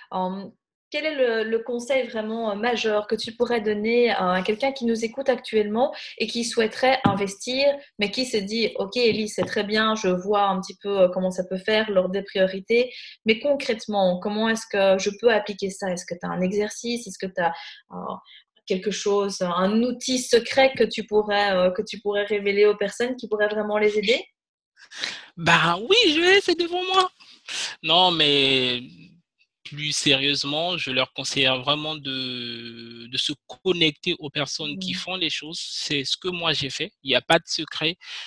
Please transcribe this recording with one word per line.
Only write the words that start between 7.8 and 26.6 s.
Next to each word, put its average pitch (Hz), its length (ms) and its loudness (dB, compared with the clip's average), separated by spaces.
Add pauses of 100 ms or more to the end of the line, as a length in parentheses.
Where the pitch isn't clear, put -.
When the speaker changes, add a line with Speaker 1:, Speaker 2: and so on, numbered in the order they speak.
Speaker 1:
mais 202 140 0
qui 254 140 -4
se 240 120 0
dit, « 208 380 -2
OK, 196 220 -4
Ellie, 220 320 2
c'est - 160 -2
très - 180 -2
bien, 220 320 2
je 202 140 0
vois 196 400 2
un 190 100 0
petit - 220 -10
peu, 202 200 2
euh, 180 80 8
comment 185 220 -2
ça 185 180 -4
peut 190 80 -4
faire, 214 320 0
l'ordre 185 220 2
des 190 120 -2
priorités, 196 720 2 (320)
mais 220 140 2
concrètement, 214 800 0
comment 214 300 -2
est-ce 220 220 -2
que 196 300 4
je 202 80 -2 (100)
peux 233 120 6
appliquer 208 380 0
ça ? » 190 240 -6
Est-ce 175 120 -8
que 180 140 -10
t'as 180 80 -8
un 175 140 -4
exercice ? 208 640 -4
Est-ce 185 100 -14
que 190 140 -8
t'as, 175 220 -2 (380)
euh, 180 40 -12 (720)
quelque 190 240 -2
chose, 202 500 -2
un 190 420 0
outil 254 360 -2
secret 262 580 2
que 240 60 4
tu 220 220 -2
pourrais, 208 460 2
euh, 185 200 4
que 185 100 -4
tu 208 180 -10
pourrais 202 260 -2
révéler 202 400 2
aux 208 120 6
personnes 233 380 -2
qui 240 120 -12
pourraient 208 220 2
vraiment 208 280 -2
les 214 200 2
aider ? 220 260 2 (1120)
Speaker 2:
Bah 170 420 4
oui, 254 160 4 (180)
je 311 60 0
l'ai, 381 220 6
c'est 349 160 0
devant 349 280 -2